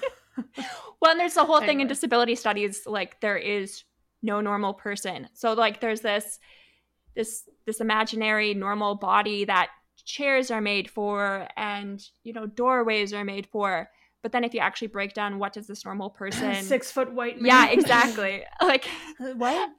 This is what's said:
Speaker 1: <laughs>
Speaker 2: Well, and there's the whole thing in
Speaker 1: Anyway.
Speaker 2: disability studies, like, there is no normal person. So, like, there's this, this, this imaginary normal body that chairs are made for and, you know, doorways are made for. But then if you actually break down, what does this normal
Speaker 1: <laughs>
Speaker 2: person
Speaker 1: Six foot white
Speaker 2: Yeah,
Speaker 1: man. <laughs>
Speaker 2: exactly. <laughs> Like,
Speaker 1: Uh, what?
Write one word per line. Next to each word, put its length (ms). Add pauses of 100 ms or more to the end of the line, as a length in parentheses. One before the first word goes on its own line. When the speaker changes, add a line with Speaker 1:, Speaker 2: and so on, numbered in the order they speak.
Speaker 1:
<laughs> 60 (880)
Speaker 2:
Well, 120
and 80
there's 160
the 100
whole 140
thing 100 (100)
in 20
Speaker 1:
Anyway. 80
Speaker 2:
disability 460
studies, 500
like, 360
there 160
is 480 (360)
no 200
normal 320
person. 600
So, 200
like, 260
there's 220
this, 380 (760)
this, 320 (180)
this 140
imaginary 720
normal 420
body 500
that 240 (340)
chairs 480
are 80
made 300
for 680
and, 480 (220)
you 80
know, 140
doorways 680
are 100
made 240
for. 420 (340)
But 100
then 100
if 100
you 60
actually 300
break 240
down, 260
what 140
does 140
this 180
normal 240
Speaker 1:
<laughs> 100
Speaker 2:
person 340 (100)
Speaker 1:
Six 280
foot 220
white 260
Speaker 2:
Yeah, 260
Speaker 1:
man. 40
<laughs> 100
Speaker 2:
exactly. 640 (100)
<laughs> 80
Like, 280 (320)
Speaker 1:
Uh, 140
what? 440